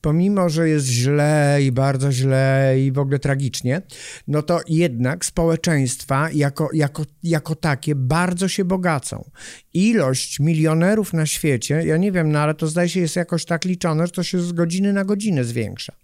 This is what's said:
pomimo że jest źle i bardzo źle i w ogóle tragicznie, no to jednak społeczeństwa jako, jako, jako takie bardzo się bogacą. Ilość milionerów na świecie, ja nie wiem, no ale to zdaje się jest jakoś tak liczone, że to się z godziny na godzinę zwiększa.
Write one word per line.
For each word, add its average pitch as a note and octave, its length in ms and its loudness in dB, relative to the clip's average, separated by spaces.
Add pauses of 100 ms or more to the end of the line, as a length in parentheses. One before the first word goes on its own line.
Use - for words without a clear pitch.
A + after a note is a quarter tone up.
pomimo F3+ 480 2
że D#3+ 200 2
jest D3+ 180 2
źle C#3+ 760 2
i C3+ 100 2
bardzo C3+ 400 0
źle C3+ 680 2
i C3+ 120 2
w C3+ 60 -2
ogóle C#3 200 0
tragicznie, C3+ 640 -2 (460)
no D3 140 0
to E3 260 0
jednak D#3 560 0
społeczeństwa D#3+ 1080 0
jako, C#3+ 400 0
jako, D3 320 -2 (180)
jako D#3+ 320 -2
takie D3+ 400 -2
bardzo F3 540 0
się F#3+ 160 -2
bogacą. F3+ 680 -2 (440)
Ilość E3+ 680 0
milionerów E3 720 2
na D#3+ 140 0
świecie, D3 600 0
ja D#3 100 2
nie F#3+ 160 2
wiem, D#3+ 200 2
no D3+ 60 2
ale D3+ 160 2
to D#3+ 120 -4
zdaje E3+ 220 0
się F3+ 120 -2
jest E3 160 -2
jakoś E3+ 280 -2
tak E3 200 -4
liczone, F3 420 0
że F3 60 -6
to F3 100 -4
się F3+ 180 -2
z F3 120 -4
godziny F3 400 0
na G3 120 0
godzinę G3 400 0
zwiększa. A#2 480 -6 (120)